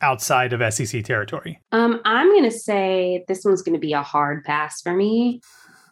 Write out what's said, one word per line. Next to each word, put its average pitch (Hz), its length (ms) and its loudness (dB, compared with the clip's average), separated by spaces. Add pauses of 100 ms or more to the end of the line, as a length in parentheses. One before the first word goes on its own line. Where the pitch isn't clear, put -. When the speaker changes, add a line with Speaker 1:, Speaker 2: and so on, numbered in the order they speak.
Speaker 1:
outside 127 520 0
of 117 100 0
S 110 160 0
E 117 60 -2
C 110 180 -6
territory. 127 580 -6 (120)
Speaker 2:
Um, 233 320 2
I'm 262 280 4
gonna 302 200 6
say 190 720 0
this 185 180 -4
one's 190 180 2
gonna 165 160 -2
be 151 160 -2
a 143 80 0
hard 147 420 -2
pass 151 380 -4
for 175 100 -4
me. 226 480 0 (520)